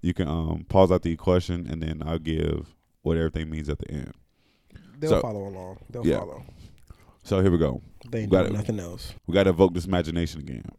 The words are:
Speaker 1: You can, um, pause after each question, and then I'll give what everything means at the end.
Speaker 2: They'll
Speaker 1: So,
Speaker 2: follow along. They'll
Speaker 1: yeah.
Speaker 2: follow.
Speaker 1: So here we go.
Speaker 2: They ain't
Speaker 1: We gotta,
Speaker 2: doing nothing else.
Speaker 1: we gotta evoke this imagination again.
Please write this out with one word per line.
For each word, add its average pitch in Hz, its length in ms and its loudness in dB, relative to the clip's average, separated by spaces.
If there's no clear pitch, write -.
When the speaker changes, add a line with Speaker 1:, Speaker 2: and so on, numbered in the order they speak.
Speaker 1:
You 90 120 0
can, 87 140 -2
um, 80 420 -4
pause 95 220 6
after 90 180 2
each 82 100 -4
question, 90 500 0
and 80 120 -6
then 80 240 -6
I'll 82 140 -4
give 78 560 -4
what 82 160 0
everything 80 320 -2
means 78 200 -6
at 73 100 -4
the - 120 -10
end. 73 220 -8
Speaker 2:
They'll 156 120 -4
Speaker 1:
So, - 100 4
Speaker 2:
follow 104 260 -6
along. 92 320 -14
They'll 117 160 -8
Speaker 1:
yeah. - 140 2
Speaker 2:
follow. 76 260 -12
Speaker 1:
So 98 180 2
here 95 100 8
we 85 60 6
go. 73 240 2
Speaker 2:
They 113 100 -4
ain't 104 100 -6
Speaker 1:
We 92 60 6
gotta, 92 120 4
Speaker 2:
doing 104 100 -4
nothing 104 200 -4
else. 87 320 -12
Speaker 1:
we 85 80 -6
gotta 95 160 6
evoke 87 240 6
this 85 120 -4
imagination 82 560 -2
again. 67 220 -12